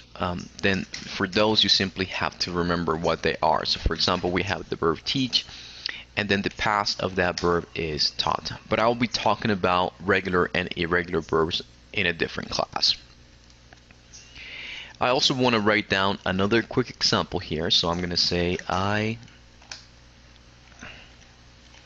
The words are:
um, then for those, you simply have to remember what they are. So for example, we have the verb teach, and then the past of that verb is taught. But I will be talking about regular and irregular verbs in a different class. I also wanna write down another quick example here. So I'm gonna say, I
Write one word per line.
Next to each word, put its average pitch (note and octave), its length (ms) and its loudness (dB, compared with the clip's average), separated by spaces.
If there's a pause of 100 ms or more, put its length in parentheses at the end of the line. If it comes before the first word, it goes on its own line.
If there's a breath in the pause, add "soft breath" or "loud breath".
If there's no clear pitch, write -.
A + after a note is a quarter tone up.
(160)
um, F2+ 320 -4 (140)
then G2 220 2
for - 440 -6
those, G#2+ 340 4
you G2 60 4
simply F#2+ 380 2
have - 340 -4
to F2+ 120 -2
remember F2 440 2
what E2 260 0
they D#2 200 2
are. C#2+ 240 2
So - 140 -2
for - 140 0
example, F#2 360 0
we F2+ 140 0
have F#2 240 -4
the G2 80 -4
verb E2 280 0
teach, C3 400 0 (720 loud breath)
and G#2 120 -2
then G2 140 2
the F#2 80 0
past G#2 500 0
of F#2+ 160 -2
that F2 240 2
verb F2 340 2
is D#2 380 -2
taught. - 400 -4 (160)
But A2 120 2
I A2 60 4
will A#2+ 80 4
be A#2+ 140 0
talking - 420 -2
about F2+ 500 2
regular F#2+ 540 2
and F2+ 220 -2
irregular F2 440 0
verbs D#2+ 420 0 (300)
in F#2+ 140 -2
a F2 60 0
different - 380 -4
class. - 460 0 (2000 loud breath)
I B2 80 4
also C#3 260 4
wanna B2 260 4
write G#2 280 2
down G2 360 2
another G2+ 380 2
quick - 280 -2
example F2 500 0
here. E2 300 -2
So - 200 2
I'm F2 100 -2
gonna F2 160 -4
say, F2 400 2 (120)
I G#2+ 500 0 (2750 loud breath)